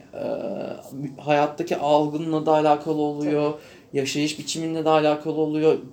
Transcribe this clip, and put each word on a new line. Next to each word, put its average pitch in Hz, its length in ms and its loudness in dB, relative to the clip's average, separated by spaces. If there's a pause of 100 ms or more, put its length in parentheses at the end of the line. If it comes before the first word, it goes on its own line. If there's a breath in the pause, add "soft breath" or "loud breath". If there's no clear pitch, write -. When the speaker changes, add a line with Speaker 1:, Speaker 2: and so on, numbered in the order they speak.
(140)
Speaker 1:
e, - 100 -8 (960)
hayattaki 147 560 0
algınla 151 720 2
da 160 60 4
alakalı 151 500 2
oluyor, 147 480 0
Speaker 2:
Tabii. - 480 -10
Speaker 1:
yaşayış 147 400 -2
biçiminle 160 460 -6
de 156 40 0
alakalı 151 520 2
oluyor, 156 380 2 (140)